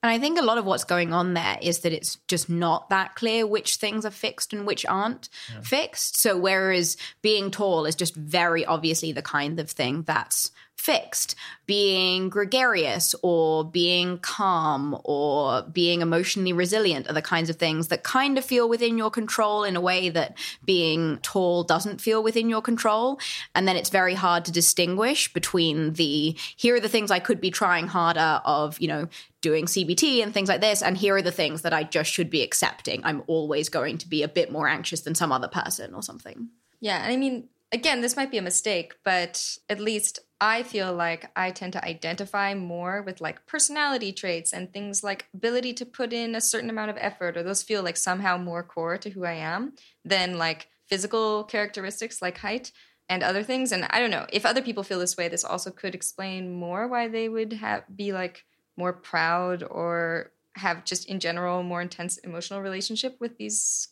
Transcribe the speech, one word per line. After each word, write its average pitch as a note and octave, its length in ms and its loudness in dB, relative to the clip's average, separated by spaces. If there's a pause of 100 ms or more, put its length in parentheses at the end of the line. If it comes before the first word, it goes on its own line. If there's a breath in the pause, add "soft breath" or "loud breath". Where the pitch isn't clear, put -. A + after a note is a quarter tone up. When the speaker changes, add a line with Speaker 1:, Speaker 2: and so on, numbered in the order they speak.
Speaker 1:
And A#3 60 6
I A#3 80 4
think D4+ 220 2
a - 20 4
lot A#3 160 6
of A3 80 0
what's F#3 180 2
going F3 300 2
on F3+ 220 2
there E3 260 0
is E3 200 0
that E3 120 0
it's - 220 -4 (120)
just E3+ 220 0
not E3+ 400 0
that F#3+ 240 2
clear A3+ 320 0
which G#3 300 0
things G#3+ 280 -2
are G#3+ 60 -2
fixed - 420 -6
and G3+ 140 -4
which G3+ 220 -2
aren't G#3 420 0 (240 loud breath)
Speaker 2:
Yeah. - 80 -12
Speaker 1:
fixed. - 560 -2
So G3+ 220 4
whereas F#3+ 580 2 (240 loud breath)
being G3+ 300 2
tall F#3 340 2
is D#3 80 0
just E3 220 -2
very E3 500 2
obviously D#3+ 460 0
the D3+ 100 -6
kind D3+ 380 -2
of D#3 100 -4
thing C#3 320 -2
that's - 480 0 (260 loud breath)
fixed, - 600 0 (320 loud breath)
being F#3+ 600 2
gregarious G3 920 2
or D#3+ 420 4
being F3 540 2
calm D#3+ 840 0
or C#3+ 580 2 (100)
being F3 300 4
emotionally F3 500 2
resilient F3 560 2
are D#3+ 60 -2
the D3+ 80 2
kinds E3 300 0
of D#3+ 60 -4
things D#3+ 320 2
that - 120 0
kind C4+ 380 2
of C4 40 -4
feel A#3+ 240 4
within A#3 300 4
your A3 140 2
control G#3+ 520 2
in G3 120 2
a F3 60 2
way F3+ 280 4
that E3 260 0 (300 loud breath)
being E3 540 4
tall F3 440 2
doesn't F#3 380 0
feel A3 220 2
within A3+ 260 2
your A3 140 0
control. A#3 560 2 (340 loud breath)
And F#3+ 140 4
then F#3 80 4
it's - 160 -2
very F#3 240 4
hard F3 300 2
to E3+ 60 -6
distinguish F3+ 800 2
between D#3+ 640 0
the, D#3 420 0 (200 loud breath)
"Here A#3+ 180 4
are A#3+ 60 4
the G#3+ 100 -2
things G#3 220 2
I F#3 80 4
could F#3+ 200 0
be F#3+ 120 0
trying F3 340 2
harder," E3 580 4
of, D3+ 380 0
you E3 60 0
know, D3+ 200 -2 (340 loud breath)
doing D#3+ 260 2
C F#3+ 160 0
B E3 100 0
T C4 300 4
and G#3+ 100 -4
things G3 160 0
like F#3+ 120 4
this, G#3 220 4
and F3+ 140 2
"Here G3 180 4
are G3 60 4
the F3 100 0
things D#3 320 -2
that E3 100 2
I D#3 100 2
just D#3 280 0
should E3+ 180 0
be D#3 140 2
accepting. - 600 -2
I'm D3+ 240 -2
always D3+ 420 0
going D3+ 300 -2
to - 80 -14
be D3+ 160 0
a D3+ 40 0
bit D3+ 240 0
more D3+ 160 0
anxious D#3 340 -2
than D#3 140 -4
some D#3+ 160 2
other B2+ 160 0
person," - 480 -4
or G#2 80 -10
something. - 460 -12 (300)
Speaker 3:
Yeah, G3 240 -2
and A3 80 -2
I B3+ 60 0
mean, C4 320 -2 (220)
again, B3 300 0
this A#3+ 140 0
might C4+ 140 -2
be B3+ 80 -4
a G3+ 60 -2
mistake, F3+ 600 -2
but F3+ 540 -2 (100)
at G3+ 120 -4
least G#3 400 -2 (200)
I A3 220 2
feel G3 320 -4
like E3+ 420 -4
I F#3 140 -2
tend F#3 240 -10
to F#3 100 -6
identify G3 720 -4
more F3+ 480 -6
with, F#3 180 -10
like, - 280 -8
personality D4 640 0
traits F3 420 -4
and F#3 180 -8
things G3+ 320 -6
like G3 300 -6
ability A#3+ 400 -2
to B3 140 -10
put A#3+ 260 -6
in A#3 220 -4
a A3+ 60 -2
certain A#3 280 -2
amount G#3+ 220 -4
of G#3 80 -8
effort, F3+ 360 -4
or E3+ 60 -4
those F#3+ 220 -2
feel, G#3 180 -2
like, E3+ 160 -4
somehow F#3 400 0
more F3 240 -6
core E3+ 380 -6
to G#3 100 -10
who F#3+ 160 -8
I E3+ 80 -4
am E3 400 -6 (320 soft breath)
than, F#3 320 0
like, D#3+ 300 -2 (200)
physical G#3+ 580 0
characteristics G#3 760 -6
like F3+ 180 -6
height A#3 320 -6 (380 soft breath)
and F#3 140 0
other F#3+ 200 2
things. B3+ 280 -2
And A3+ 180 -2
I A3+ 100 4
don't A#3+ 120 2
know, - 200 -4
if G#3 140 0
other A#3+ 160 2
people A#3 220 -6
feel F#3+ 160 -4
this F3+ 180 -2
way, E3+ 120 -2
this E3+ 140 -4
also F#3 280 -6
could F#3+ 240 -10
explain F#3 580 -8
more F3 340 -4
why A#3+ 200 -2
they A3+ 220 -4
would A3 240 -4
ha-, G#3 300 -4 (120)
be, G3+ 180 -4
like, F#3 320 -6 (320)
more F3+ 160 -2
proud F3 720 -2
or E3+ 680 -4 (240)
have F3 300 -4
just - 220 -6
in F#3+ 120 -6
general F3 420 -2
more F3 200 -4
intense F3 380 -8
emotional F3+ 420 -10
relationship G3 580 -6
with A#3 180 -8
these - 540 -2